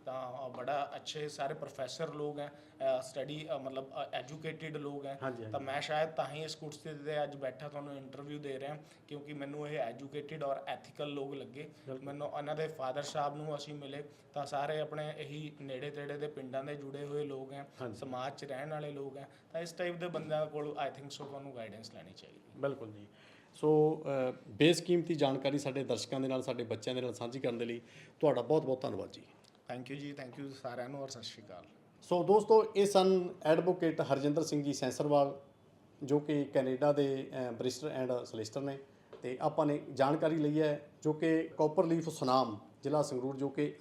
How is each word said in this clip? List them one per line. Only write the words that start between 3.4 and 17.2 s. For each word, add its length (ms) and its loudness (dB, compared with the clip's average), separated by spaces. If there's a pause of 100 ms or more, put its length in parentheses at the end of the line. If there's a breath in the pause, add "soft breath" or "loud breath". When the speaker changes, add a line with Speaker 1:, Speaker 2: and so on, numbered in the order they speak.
Speaker 1:
ਅ, 80 0
ਮਤਲਬ, 300 -6
ਅ, 260 -6
ਐਜੂਕੇਟਿਡ 600 -8
ਲੋਕ 300 -6
ਹੈ। 160 -6
Speaker 2:
ਹਾਂਜੀ, 200 -4
ਹਾਂਜੀ। 100 -8
Speaker 1:
ਤਾਂ 80 -2
ਮੈਂ 200 -2
ਸ਼ਾਇਦ 280 0
ਤਾਂ 240 -2
ਹੀ 120 -6
ਇਸ 100 -8
ਕੁਰਸੀ 360 -10
'ਤੇ 320 -2
ਅੱਜ 140 -4
ਬੈਠਾ 320 -6
ਤੁਹਾਨੂੰ 280 -10
ਇੰਟਰਵਿਊ 420 -10
ਦੇ 220 -6
ਰਿਹਾ, 160 -8 (320 loud breath)
ਕਿਉਂਕਿ 240 -10
ਮੈਨੂੰ 360 -6
ਇਹ 100 -4
ਐਜੂਕੇਟਿਡ 640 -6
ਔਰ 240 -2
ਐਥੀਕਲ 420 -6
ਲੋਕ 260 -6
ਲੱਗੇ। 360 -12 (160 loud breath)
Speaker 2:
ਬਿਲਕੁਲ। 200 -8
Speaker 1:
ਮੈਨੂੰ 320 -6
ਇਹਨਾਂ 180 -4
ਦੇ 120 0
ਫਾਦਰ 340 -4
ਸਾਹਿਬ 340 -2
ਨੂੰ 200 -4
ਅਸੀਂ 180 -10
ਮਿਲੇ, 300 -10 (300 loud breath)
ਤਾਂ 120 -4
ਸਾਰੇ 340 -2
ਆਪਣੇ 380 -4
ਇਹੀ 420 -8
ਨੇੜੇ 300 -6
ਤੇੜੇ 260 -8
ਦੇ 100 -4
ਪਿੰਡਾਂ 380 -6
ਦੇ 100 -6
ਜੁੜੇ 300 -8
ਹੋਏ 200 -2